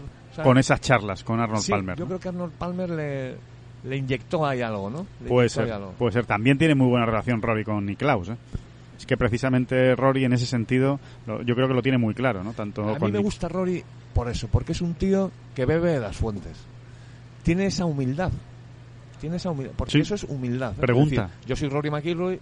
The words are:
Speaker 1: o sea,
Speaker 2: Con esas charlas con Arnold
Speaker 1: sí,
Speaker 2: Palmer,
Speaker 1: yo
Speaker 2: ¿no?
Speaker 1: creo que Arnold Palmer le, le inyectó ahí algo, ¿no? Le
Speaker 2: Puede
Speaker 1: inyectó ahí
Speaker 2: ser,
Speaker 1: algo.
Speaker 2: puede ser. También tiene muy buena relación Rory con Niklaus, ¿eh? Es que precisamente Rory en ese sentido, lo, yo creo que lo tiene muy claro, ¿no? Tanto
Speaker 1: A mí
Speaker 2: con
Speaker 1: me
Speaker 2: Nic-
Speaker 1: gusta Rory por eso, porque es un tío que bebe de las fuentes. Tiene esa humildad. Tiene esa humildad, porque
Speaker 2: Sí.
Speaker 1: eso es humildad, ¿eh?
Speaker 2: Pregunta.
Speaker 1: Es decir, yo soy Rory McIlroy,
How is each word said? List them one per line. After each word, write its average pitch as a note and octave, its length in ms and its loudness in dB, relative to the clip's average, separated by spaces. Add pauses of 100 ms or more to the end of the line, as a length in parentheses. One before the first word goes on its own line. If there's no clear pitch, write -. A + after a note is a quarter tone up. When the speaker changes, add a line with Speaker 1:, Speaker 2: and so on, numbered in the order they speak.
(320)
Speaker 1:
o - 20 -20
sea, B2 100 -6
Speaker 2:
Con B2+ 140 6
esas C3+ 240 4
charlas G#2 420 0
con A2+ 160 -2
Arnold A2 220 0
Speaker 1:
sí, - 100 -2
Speaker 2:
Palmer, F#2+ 240 -2
Speaker 1:
yo E3 80 -8
Speaker 2:
¿no? - 40 -8
Speaker 1:
creo F3+ 120 -6
que F#3 80 -8
Arnold F3+ 240 -8
Palmer F3+ 380 -6
le, C#3 460 -6 (480)
le B2+ 120 -4
inyectó C#3 500 -2
ahí C3 140 0
algo, G#2+ 300 -2
¿no? E3 160 -8 (160)
Le A#2+ 80 -10
Speaker 2:
Puede B2 160 6
Speaker 1:
inyectó - 160 0
ahí A2 40 0
Speaker 2:
ser, A2+ 80 -4
Speaker 1:
algo. G2 180 -10
Speaker 2:
puede A#2+ 200 0
ser. A#2 140 0
También A2+ 320 4
tiene D#3+ 160 6
muy C3 140 6
buena A#2+ 180 4
relación A2+ 340 0
Rory A2 240 0
con G#2 220 -2
Niklaus, G2+ 420 0
¿eh? A#2 80 -6 (640)
Es - 80 -16
que C3 100 0
precisamente B2+ 800 2
Rory C3+ 300 2
en B2 60 4
ese B2 140 2
sentido, B2+ 540 2 (260)
lo, A2 160 -6
yo A#2+ 140 0
creo C3 100 2
que C3 80 0
lo B2 80 2
tiene C3 160 2
muy A2 160 2
claro, A#2+ 300 0
¿no? A2 80 -8
Tanto G#2+ 320 -6
Speaker 1:
A G#2+ 80 0
mí G#2+ 60 -2
Speaker 2:
con F3+ 120 2
Speaker 1:
me G#3 80 0
Speaker 2:
Nic- G3+ 60 2
Speaker 1:
gusta - 240 -4
Rory F3+ 340 -2 (320)
por A#2+ 140 2
eso, - 180 -4
porque B2 260 0
es - 80 -2
un E3+ 140 -2
tío F#3+ 380 2 (240)
que B2+ 100 0
bebe E3 280 4
de C#3 40 2
las G2+ 180 -4
fuentes. G2 360 -4 (920)
Tiene F#3+ 240 2
esa F#3 180 -2
humildad. C#3+ 460 -2 (920)
Tiene D#3+ 160 -6
esa F3+ 140 -4
humildad, C3+ 260 -6
porque A#2+ 160 -6
Speaker 2:
Sí. C#3+ 80 6
Speaker 1:
eso E3 140 0
es G3+ 80 -6
humildad, B2+ 520 -4
¿eh? G2 60 -8
Speaker 2:
Pregunta. B2 440 4
Speaker 1:
Es F2 80 -8
decir, - 160 -18
yo B2+ 80 -2
soy D3 120 -4
Rory D3 220 -2
McIlroy, E3+ 520 -4